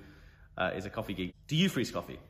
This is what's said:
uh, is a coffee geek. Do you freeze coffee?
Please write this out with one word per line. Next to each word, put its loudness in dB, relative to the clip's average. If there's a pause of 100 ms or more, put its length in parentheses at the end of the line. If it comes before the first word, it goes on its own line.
(560)
uh, 2
is -4
a -4
coffee -4
geek. -2 (120)
Do 0
you 8
freeze 2
coffee? -4 (120)